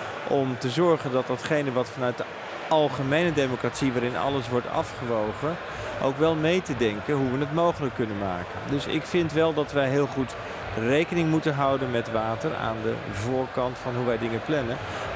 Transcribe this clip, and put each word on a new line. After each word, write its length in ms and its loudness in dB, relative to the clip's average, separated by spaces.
om 300 2
te 120 -2
zorgen 420 4
dat 140 2
datgene 460 0
wat 220 0
vanuit 220 0
de 80 -4
algemene 640 2
democratie, 600 0
waarin 240 0
alles 320 0
wordt 220 0
afgewogen, 840 -2
ook 160 0
wel 160 4
mee 280 2
te 140 -4
denken 380 2
hoe 160 2
we 80 0
het 160 -2
mogelijk 400 2
kunnen 240 -2
maken. 520 -4
Dus 160 0
ik 160 -2
vind 300 0
wel 220 4
dat 180 0
wij 160 2
heel 180 4
goed 280 -2
rekening 440 2
moeten 240 2
houden 360 2
met 220 0
water 380 0
aan 200 -2
de 120 0
voorkant 680 -2
van 140 -4
hoe 100 0
wij 120 2
dingen 260 -2
plannen. 320 0